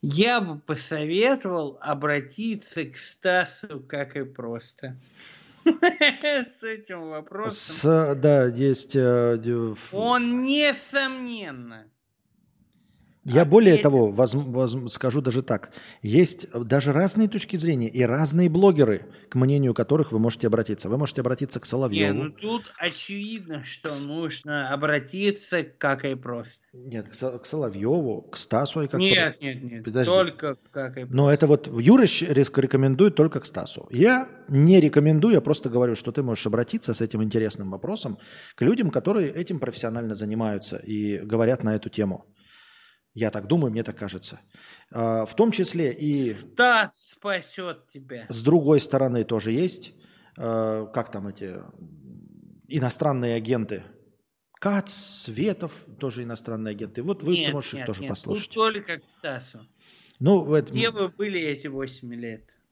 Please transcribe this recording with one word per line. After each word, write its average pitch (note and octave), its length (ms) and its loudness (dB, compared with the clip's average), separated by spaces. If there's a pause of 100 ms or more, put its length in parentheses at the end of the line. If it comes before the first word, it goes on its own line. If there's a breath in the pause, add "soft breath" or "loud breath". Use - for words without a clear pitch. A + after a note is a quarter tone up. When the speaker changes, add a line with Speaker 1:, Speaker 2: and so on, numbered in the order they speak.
Speaker 1:
Я G#3 400 2
бы D#3+ 180 -8
посоветовал E3 1200 -4
обратиться D3 1040 -6
к C3 120 -18
Стасу, F3+ 880 -4
как C#3 300 -10
и C#3 60 -6
просто. B2+ 760 -14 (640 loud breath)
<laughs> - 0 -
С D4 1000 0
этим G#3+ 460 -12
вопросом. F#3 420 -10 (240)
Speaker 2:
С, D#3 400 2
да, C#3 320 6
есть, B2+ 480 0
э, B2 440 4
дю-, A#2 340 -2
ф- - 200 -16
Speaker 1:
Он, A#3+ 500 0
несомненно, B3 1400 -4 (1400)
Speaker 2:
Я C#3+ 220 4
более F#3+ 280 8
Speaker 1:
ответит. C#3 100 4
Speaker 2:
того, C3 280 6
возм-, B2+ 400 0
возм-, B2 360 -2
скажу C3 340 -2
даже B2+ 220 -2
так. - 280 -4 (300 loud breath)
Есть C3 500 2
даже B2+ 400 0
разные F#3+ 380 2
точки G#3 280 -6
зрения D3+ 300 0
и A#2 140 -2
разные D3 480 2
блогеры, D3+ 560 4 (240 loud breath)
к - 60 -8
мнению C3 400 2
которых C#3+ 360 0
вы A2+ 60 -2
можете A2+ 300 0
обратиться. G#2+ 420 0
Вы A#2 80 -2
можете C#3 240 -4
обратиться B2 380 -4
к - 60 -12
Speaker 1:
Не, - 40 -4
Speaker 2:
Соловьеву. B2 440 0 (100)
Speaker 1:
ну D3+ 80 -6
тут G#3+ 320 -6
Speaker 2:
К - 60 -20
с-, - 180 -8
Speaker 1:
очевидно, G3 760 -10
что - 260 -12
Speaker 2:
к - 20 -4
с- C#3+ 160 -4
Speaker 1:
нужно D3 640 -6
обратиться, D#3 880 -2
как C#3 440 -4
и C3+ 100 -4
просто. A#2+ 580 -14
Speaker 2:
Нет, A#2+ 360 -12
к - 40 -20
Со-, B2+ 240 -6
к - 80 -16
Соловьеву, B2 760 -2
к - 140 -14
Стасу C#3 440 -2
и C#3+ 60 -4
как F3+ 120 -2
Speaker 1:
Нет, F#3+ 160 4 (220)
Speaker 2:
просто. D3 80 -14
Speaker 1:
нет, C3 180 -8
нет, A#2 220 -12
Speaker 2:
Подожди. A#2+ 260 0
Speaker 1:
только E3 440 0 (160)
как C3 260 -10
и B2+ 100 -10
Speaker 2:
Но C#3 240 4
это D3 140 6
Speaker 1:
просто. D3 240 6
Speaker 2:
вот A2 100 -4
Юра G#3 280 10
щ-, - 180 0
рез-, C#3 340 4
рекомендует C3+ 560 4
только D3+ 240 2
к - 60 -14
Стасу. - 460 -12
Я A#3 380 4 (200)
не D#3 320 8
рекомендую, D#3 540 6
я C#3 60 6
просто C#3 280 -2
говорю, A#2+ 260 2
что - 160 -8
ты C#3+ 120 -4
можешь A#2 240 -4
обратиться A2 480 -2
с - 60 -4
этим A2 200 -4
интересным G#2+ 480 -2
вопросом A2 480 -10 (380 loud breath)
к - 80 -4
людям, G3+ 260 2
которые F3 420 0
этим F3 280 -6
профессионально A#2 560 -6
занимаются G#2+ 640 -4
и G#2 420 -6
говорят A2+ 440 2
на A2 120 0
эту - 160 -6
тему. G2 340 -2 (880 soft breath)
Я A2 160 -2
так G2+ 180 -10
думаю, C#3+ 260 2
мне A2+ 100 -4
так G#2+ 140 -10
кажется. F#2 420 -12 (540 loud breath)
А, A2+ 320 -2
в - 100 -14
том A3+ 160 4
числе E3 400 -2
и C#3 420 -2
Speaker 1:
Стас A3 760 0
спасет F3+ 800 -10
тебя. B2+ 400 -18
Speaker 2:
с A#2 120 -8
другой D3 380 4
стороны C3 460 0
тоже A2 260 -2
есть. F3+ 400 -4 (460 soft breath)
А, A2 500 -4
как A2+ 240 -6
там G2+ 160 -10
эти G2 300 -14 (1120)
иностранные B2+ 640 -2
агенты? A2+ 480 -4 (760)
Кац, G3+ 320 -2
Светов, E3 800 -6 (260)
тоже B2 240 -8
иностранные A2 480 -8
агенты. G#2 320 -10
Вот F#3+ 200 -6
вы, E3+ 120 0
ты F3 60 0
Speaker 1:
Нет, C#3+ 120 -2
Speaker 2:
можешь C#3+ 200 -6
их C#3 60 -12
Speaker 1:
нет, B2 80 -8
Speaker 2:
тоже G2+ 140 -8
Speaker 1:
нет, C3+ 100 -10
Speaker 2:
послушать. - 340 -6
Speaker 1:
тут - 100 -18
только G#3+ 440 -2
к - 120 -20
Стасу. A#2+ 560 -14 (520 soft breath)
Speaker 2:
Ну, F3 260 4
в D3 80 0
этом D#3 200 2
Speaker 1:
Где A3+ 180 0
вы G3+ 180 -4
были G3 320 -6
эти D3 260 -6
восемь C3 460 -10
лет? A#2 300 -12 (280)